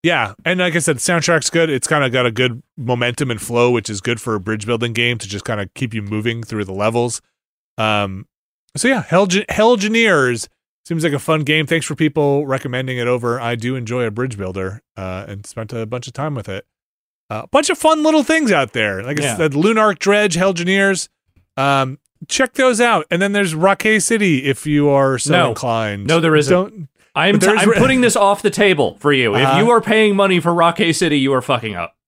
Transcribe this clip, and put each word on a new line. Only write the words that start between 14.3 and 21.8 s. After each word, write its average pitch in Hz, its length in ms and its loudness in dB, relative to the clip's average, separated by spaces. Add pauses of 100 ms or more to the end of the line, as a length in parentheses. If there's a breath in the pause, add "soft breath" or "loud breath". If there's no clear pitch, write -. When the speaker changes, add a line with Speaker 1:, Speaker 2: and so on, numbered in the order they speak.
Speaker 1:
builder, 95 460 -6 (140)
uh, 92 300 -10
and 101 200 -14
spent 113 260 -12
a 113 140 -8
bunch 120 200 -10
of 123 60 -16
time 147 220 -6
with 110 160 -10
it. 98 160 -10 (640)
Uh, 107 140 -8
a - 40 -18
bunch 294 220 2
of 320 80 -2
fun 311 240 2
little 311 200 4
things 302 300 0
out 139 220 0
there. 104 280 -2
Like 135 160 -6
I 147 60 -2
Speaker 2:
Yeah. 117 140 -2
Speaker 1:
said, 160 140 0
Lunark 208 480 2
Dredge, 202 340 2
Hell 185 160 2
Engineers. 190 580 0 (480)
Um, 135 420 0 (300)